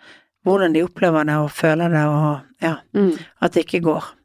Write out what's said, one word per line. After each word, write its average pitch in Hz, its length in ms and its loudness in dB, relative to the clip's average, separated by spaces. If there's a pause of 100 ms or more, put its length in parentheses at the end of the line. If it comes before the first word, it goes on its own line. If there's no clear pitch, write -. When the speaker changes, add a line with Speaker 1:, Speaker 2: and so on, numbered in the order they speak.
(440)
Speaker 1:
hvordan 185 300 2
de 160 100 2
opplever 165 400 0
det 151 160 -2
og 151 100 0
føler 165 380 0
det, 151 160 2
og 147 360 0 (200)
ja, 165 140 -2 (200)
Speaker 2:
Mm. 196 200 2 (260)
Speaker 1:
at 175 140 0
det 160 100 0
ikke 175 180 -4
går. 160 220 -2 (200)